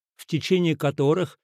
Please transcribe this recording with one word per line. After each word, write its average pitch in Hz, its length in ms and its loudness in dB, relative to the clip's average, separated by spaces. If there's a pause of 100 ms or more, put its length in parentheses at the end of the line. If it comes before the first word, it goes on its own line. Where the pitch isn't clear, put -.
(180)
в - 80 -20
течение 165 500 0
которых 151 680 -2